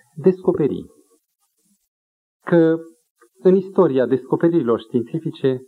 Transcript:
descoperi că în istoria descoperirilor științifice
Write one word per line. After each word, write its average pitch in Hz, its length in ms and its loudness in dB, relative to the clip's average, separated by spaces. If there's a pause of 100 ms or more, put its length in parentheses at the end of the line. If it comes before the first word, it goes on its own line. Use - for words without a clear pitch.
(160)
descoperi 160 680 -2 (1600)
că 165 300 2 (720)
în 185 100 6
istoria 160 500 0
descoperirilor 131 760 0
științifice 131 880 -4